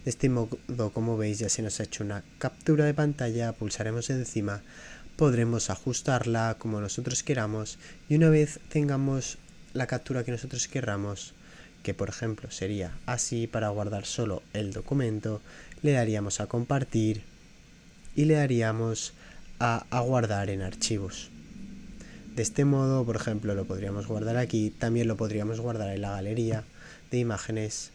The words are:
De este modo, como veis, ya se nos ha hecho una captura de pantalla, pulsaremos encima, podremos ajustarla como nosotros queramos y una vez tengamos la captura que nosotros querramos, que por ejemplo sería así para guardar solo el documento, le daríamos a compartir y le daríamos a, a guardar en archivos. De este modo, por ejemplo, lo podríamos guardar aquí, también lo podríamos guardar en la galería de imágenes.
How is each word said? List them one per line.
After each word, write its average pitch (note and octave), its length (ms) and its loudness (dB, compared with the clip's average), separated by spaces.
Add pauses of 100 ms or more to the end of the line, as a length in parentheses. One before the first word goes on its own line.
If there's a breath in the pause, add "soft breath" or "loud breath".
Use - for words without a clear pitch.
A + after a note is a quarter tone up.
De C3 80 -2
este C3+ 180 2
modo, A#2+ 640 0
como A2+ 240 0
veis, G#2+ 220 0
ya G#2+ 100 -2
se - 120 0
nos G#2+ 180 -4
ha A2+ 40 -2
hecho - 200 -6
una G2+ 200 -4 (140)
captura D3+ 480 2
de D3 80 4
pantalla, B2 600 0
pulsaremos A2 580 -4
encima, G#2 500 -2 (540 loud breath)
podremos A#2 540 4
ajustarla A#2 880 0
como A2 200 -2
nosotros A#2+ 440 -2
queramos A2 560 -2 (280 loud breath)
y D3 80 4
una D#3+ 140 8
vez D3+ 300 4 (100)
tengamos C#3 720 0 (340)
la B2+ 140 -2
captura B2 360 -2
que A#2+ 80 -4
nosotros B2 360 -4
querramos, G2+ 680 -4 (480 loud breath)
que G2+ 120 -4
por F#2+ 160 -2
ejemplo A2 420 -6
sería F#2+ 440 -4 (120)
así A#2 400 -2
para A2 220 0
guardar G2+ 360 -2
solo A2 360 -2 (120)
el G2+ 200 -2
documento, A2 680 -2 (400 loud breath)
le D3 100 4
daríamos A2 480 2
a G#2 60 -2
compartir A#2+ 760 2 (920)
y D3 100 6
le D#3 100 8
daríamos A2+ 800 2 (460 loud breath)
a, A#2 300 2
a B2 120 2
guardar A2+ 480 2
en F#2+ 120 -2
archivos. F#2+ 680 -4 (1040 loud breath)
De A#2+ 80 0
este C#3+ 220 2
modo, C3+ 400 4
por A2+ 100 0
ejemplo, G#2+ 400 -2
lo F#2+ 100 -2
podríamos G2 420 -4
guardar A2 300 0
aquí, A#2 320 2
también A#2 380 0
lo A2 100 0
podríamos G#2+ 420 -2
guardar A2+ 360 -2
en G2 60 -4
la G2+ 100 -4
galería A2 520 -2 (460 loud breath)
de B2 100 0
imágenes. A2 760 -2